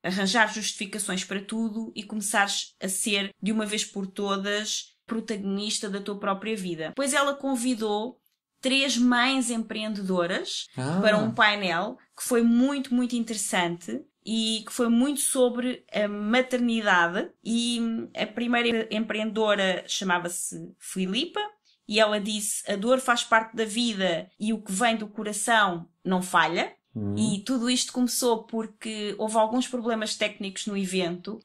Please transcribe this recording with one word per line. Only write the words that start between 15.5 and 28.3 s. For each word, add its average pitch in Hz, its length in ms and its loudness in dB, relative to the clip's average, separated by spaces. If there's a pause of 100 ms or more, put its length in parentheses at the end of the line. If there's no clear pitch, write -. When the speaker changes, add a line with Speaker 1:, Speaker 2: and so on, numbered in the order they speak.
Speaker 1:
a 208 160 0
maternidade. 214 1200 2 (140)
E 233 360 -2 (360)
a 220 120 -4
primeira 233 640 0
empreendedora 214 960 0
chamava-se 175 920 -2
Filipa 220 600 -4 (460)
e 208 120 2
ela 214 200 4
disse: 208 520 -4
"A 202 40 -2
dor 240 240 2
faz 240 240 2
parte 226 320 2
da 220 100 -2
vida 196 640 0 (100)
e 214 140 0
o 214 80 -4
que - 100 -8
vem 226 240 2
do 214 120 -4
coração 208 840 0 (160)
não 185 160 2
falha." 180 520 2 (200)
Speaker 2:
Uhum. 104 240 -2
Speaker 1:
E 196 260 2
tudo 254 260 0
isto 247 240 0
começou 240 500 2